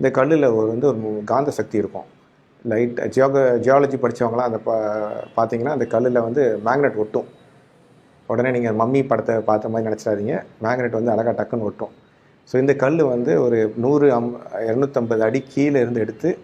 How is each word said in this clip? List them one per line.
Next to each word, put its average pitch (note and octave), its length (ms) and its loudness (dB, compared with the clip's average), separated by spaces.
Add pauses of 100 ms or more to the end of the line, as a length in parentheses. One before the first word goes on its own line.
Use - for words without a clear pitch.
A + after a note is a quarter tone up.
இந்த C3 200 2
கல்லுல C#3+ 340 4
ஒரு A2 120 2
வந்து A#2 200 -2
ஒரு A#2 120 2
மு-, G#2+ 260 -6
காந்த C3 260 0
சக்தி G#2+ 280 -4
இருக்கும். G2 260 -4 (600)
லைட் A#2+ 360 -2
ஜியோக-, C3+ 600 2
ஜியாலஜி C3+ 360 4
படிச்சவங்கலாம் A#2 400 -2
அந்த A#2+ 220 -2
ப-, A2 840 -4
பார்த்தீங்கன்னா, A#2 260 -2
அந்த C3+ 160 -2
கல்லுல A#2+ 380 2
வந்து A#2 420 0
மேக்னெட் B2+ 300 2
ஒட்டும். G#2+ 300 -2 (1040)
உடனே A#2+ 220 0
நீங்க A2+ 340 0
மம்மி C3+ 220 2
படத்தை A2+ 320 0
பார்த்த G#2+ 300 0
மாதிரி A2+ 260 -2
நினைச்சிடாதீங்க, G#2+ 500 -4 (180)
மேக்னெட் A#2+ 280 -2
வந்து A#2 200 -2
அழகா A2+ 200 0
டக்குன்னு A2 300 -4
ஒட்டும். G#2 280 -6 (560)
So, B2+ 160 0
இந்த C#3 140 2
கல்லு C#3+ 320 2
வந்து C3 360 0
ஒரு A2+ 340 2
நூறு C#3 380 4
அம்-, A#2+ 260 -2 (180)
இருநூத்தம்பது A#2 600 0
அடி A2+ 300 0
கீழே C#3 320 2
இருந்து A#2+ 200 0
எடுத்து A2 440 -2